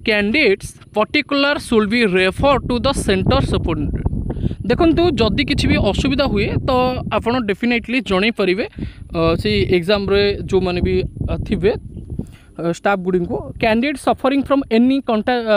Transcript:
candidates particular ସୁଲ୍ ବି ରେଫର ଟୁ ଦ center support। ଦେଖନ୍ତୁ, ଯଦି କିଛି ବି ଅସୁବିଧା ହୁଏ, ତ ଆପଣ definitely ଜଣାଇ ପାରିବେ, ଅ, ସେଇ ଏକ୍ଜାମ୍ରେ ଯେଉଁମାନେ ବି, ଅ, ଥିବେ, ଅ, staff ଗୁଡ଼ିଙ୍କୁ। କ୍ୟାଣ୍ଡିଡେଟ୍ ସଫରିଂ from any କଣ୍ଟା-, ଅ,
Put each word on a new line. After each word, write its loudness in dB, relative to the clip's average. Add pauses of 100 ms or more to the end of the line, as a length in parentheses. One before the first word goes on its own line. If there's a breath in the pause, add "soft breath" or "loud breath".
candidates 2 (280)
particular 0
ସୁଲ୍ 0
ବି 0
ରେଫର 2 (120)
ଟୁ -2
ଦ -2 (180)
center 2 (100)
support। -2 (840 loud breath)
ଦେଖନ୍ତୁ, 4
ଯଦି 0
କିଛି 0
ବି 2
ଅସୁବିଧା 0
ହୁଏ, 0 (200)
ତ 0 (400)
ଆପଣ -2 (120)
definitely -2
ଜଣାଇ 0
ପାରିବେ, 0 (480 loud breath)
ଅ, -2 (140)
ସେଇ 0 (180)
ଏକ୍ଜାମ୍ରେ 2 (280)
ଯେଉଁମାନେ 0
ବି, 0 (340)
ଅ, -4 (120)
ଥିବେ, 0 (840 loud breath)
ଅ, -2
staff -2
ଗୁଡ଼ିଙ୍କୁ। -2 (240)
କ୍ୟାଣ୍ଡିଡେଟ୍ 0
ସଫରିଂ 0
from 0
any 4
କଣ୍ଟା-, -2
ଅ, 2